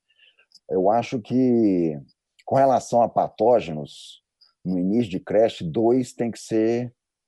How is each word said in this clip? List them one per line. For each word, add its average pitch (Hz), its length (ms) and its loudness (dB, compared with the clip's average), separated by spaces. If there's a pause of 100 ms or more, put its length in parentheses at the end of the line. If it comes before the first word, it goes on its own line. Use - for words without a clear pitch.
(720)
eu 95 200 2
acho 117 300 -2
que, 107 800 0 (460)
com - 120 -4
relação 127 460 2
a 107 60 2
patógenos, 87 1120 -2 (420)
no 90 140 -4
início 98 320 -2
de 90 100 -6
creche, 107 440 0
dois 120 480 0
têm 117 180 -4
que - 80 -12
ser 117 540 -2 (360)